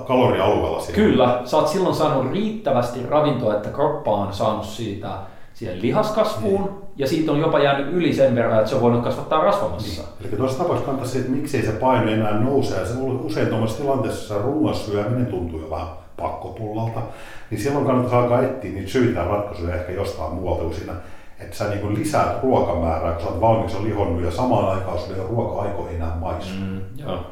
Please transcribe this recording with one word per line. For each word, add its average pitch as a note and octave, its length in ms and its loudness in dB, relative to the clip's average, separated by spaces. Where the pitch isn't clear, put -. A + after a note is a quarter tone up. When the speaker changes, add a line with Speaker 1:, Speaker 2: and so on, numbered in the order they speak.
Speaker 1:
kalorialueella G2 720 4
siinä. - 140 -6
Speaker 2:
Kyllä, B2 500 6
sä D#3 120 2
oot D3+ 100 6
silloin F#3 280 2
saanut C#3 360 2
riittävästi D3 680 0
ravintoa, C#3 460 2
että - 140 -4
kroppa - 420 0
on G2+ 220 0
saanut G#2+ 320 0
siitä G2+ 440 -6
siihen F#2 280 -8
lihaskasvuun, G3 800 2
Speaker 1:
Niin. F3+ 100 -2
Speaker 2:
ja C3+ 100 0
siitä D#3 240 2
on C#3+ 80 2
jopa D#3 200 4
jäänyt C#3 340 2
yli D#3+ 200 2
sen B2+ 220 6
verran, A2+ 220 2
että A2 120 4
se B2+ 60 0
on G#2+ 60 2
voinut A#2+ 220 4
kasvattaa - 400 0
rasvamassa. - 580 0
Speaker 1:
Niin. - 180 -12
Elikkä G2 180 -4
tuossa C3 200 0
tapauksessa A#2 280 0
kannattaisi C3 280 -4
se, C3 60 0
että B2 120 -2
miksei B2+ 340 0
se A2 60 0
paino B2+ 400 2
enää G#2+ 280 2
nouse, B2+ 400 2
ja F2+ 60 -2
se A2+ 140 -2
u-, C3 260 -2
usein C#3 220 -2
tuommoisessa A2 360 -2
tilanteessa A2+ 520 -2
se G2+ 60 -2
ruoan - 340 0
syöminen A#2+ 500 0
tuntuu E2+ 360 -4
jo D2+ 80 -10
vähän D#2 180 -6
pakkopullalta, A2 800 -6
niin A2 100 -4
silloin C#3 240 0
kannattaisi B2 300 2
alkaa A#2+ 260 4
etsiä - 300 -2
niitä F#2+ 200 -6
syitä A2 280 4
ja F2 80 0
ratkaisuja F2+ 480 -2
ehkä F2+ 160 -4
jostain E2+ 420 -4
muualta E2+ 300 -2
kuin D#2+ 120 -4
siinä, - 180 -6
että - 160 -12
sä G#2 140 -2
niinku G2+ 240 -2
lisäät - 500 0
ruokamäärää, E2 680 2
kun - 100 -4
sä G2 60 -2
oot F2 120 -4
valmiiksi A2 360 4
jo G2+ 60 -2
lihonnut F#2 400 0
ja E2+ 80 0
samaan G#2+ 360 2
aikaan F#2 220 -2
sulla F#2+ 160 -6
ei G2 60 -4
ole F#2 80 -4
ruoka-aikoja - 600 -2
enää E2 300 -2
maistu. F2+ 380 -4
Speaker 2:
Mm, F#2+ 220 -4
joo. F#2+ 220 -6